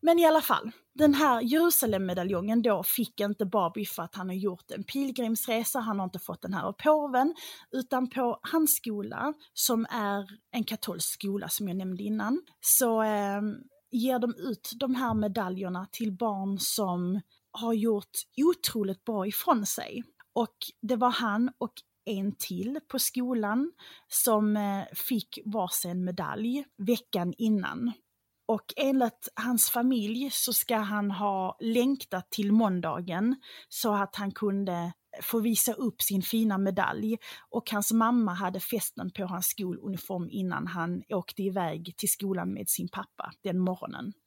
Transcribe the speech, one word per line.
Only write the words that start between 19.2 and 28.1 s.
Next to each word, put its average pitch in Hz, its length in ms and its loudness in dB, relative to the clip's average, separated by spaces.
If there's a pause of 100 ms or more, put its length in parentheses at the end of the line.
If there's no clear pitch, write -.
ifrån 214 400 2
sig. - 360 -6 (300)
Och - 240 0 (260)
det 233 140 0
var 247 140 4
han 240 480 0
och 240 140 -4 (320)
en 202 320 -2
till 214 520 -4
på 269 100 -4
skolan 247 720 0 (360)
som, 214 480 4
eh, 202 280 0 (100)
fick - 500 -4
varsin 185 600 -2
medalj 220 600 -4 (120)
veckan 190 640 0
innan. 214 540 0 (540)